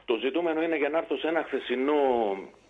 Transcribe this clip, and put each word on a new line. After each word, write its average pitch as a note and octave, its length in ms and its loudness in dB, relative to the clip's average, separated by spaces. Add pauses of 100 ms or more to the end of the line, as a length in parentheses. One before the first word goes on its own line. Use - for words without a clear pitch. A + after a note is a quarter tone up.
Το A#2+ 120 2
ζητούμενο D#3 460 -2
είναι E3 140 0
για C#3+ 120 0
να D#3 100 0
έρθω D#3+ 180 -2
σε D3+ 120 -4
ένα D#3+ 140 0
χθεσινό, C3+ 600 0 (680)